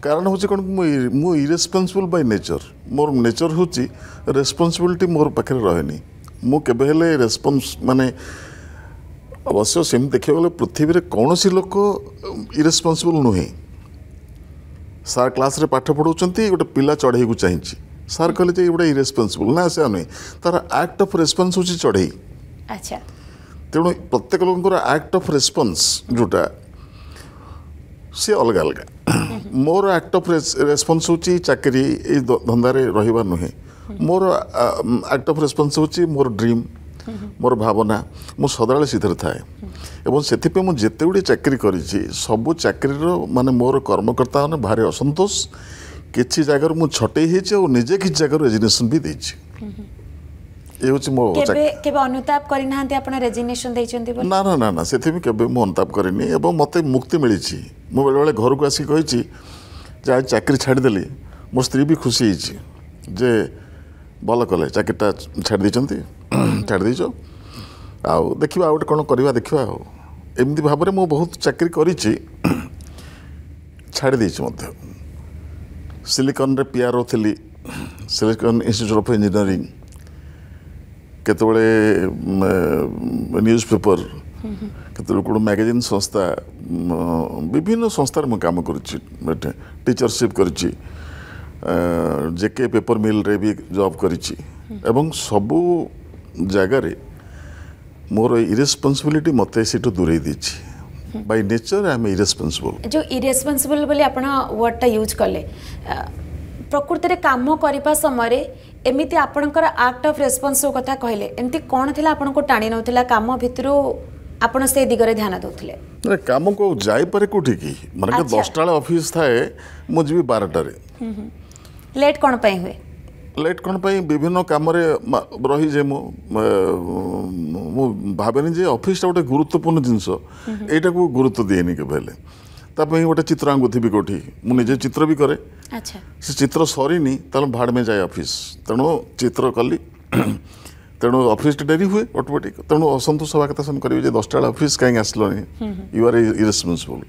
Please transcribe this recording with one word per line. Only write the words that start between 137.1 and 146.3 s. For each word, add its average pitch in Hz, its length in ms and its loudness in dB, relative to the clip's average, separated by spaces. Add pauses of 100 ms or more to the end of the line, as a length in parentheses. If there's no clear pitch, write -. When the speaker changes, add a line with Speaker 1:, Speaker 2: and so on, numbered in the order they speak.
Speaker 1:
ତାହେଲେ 139 200 0
ଭାଡ଼ 120 200 0
ମେ 123 120 2
ଯାଏ 107 160 2
ଅଫିସ୍। - 580 -6 (100)
ତେଣୁ 139 360 0 (140)
ଚିତ୍ର 123 340 0
କଲି, 123 280 0 (600)
<clears throat> - 600 -18
ତେଣୁ 123 280 4
ଅଫିସ୍‌ଟା 143 360 2
ଡେରି 160 200 2
ହୁଏ 208 200 0 (100)
ଅଟୋମେଟିକ୍। 139 380 -4 (160)
ତେଣୁ 156 200 4
ଅସନ୍ତୋଷ 147 460 0
ହବା 147 120 2
କଥା 147 160 -4
ସେମାନେ 139 160 -4
କରିବେ 127 220 0
ଯେ, 135 80 2
"ଦଶଟା 117 300 0
ବେଳେ 127 120 2
ଅଫିସ୍ 143 280 -2
କାହିଁକି 123 200 4
ଆସିଲନି? 104 420 0
Speaker 2:
ହୁଁ, - 280 -10
ହୁଁ। 95 240 -10
Speaker 1:
You 117 160 4
are 117 320 4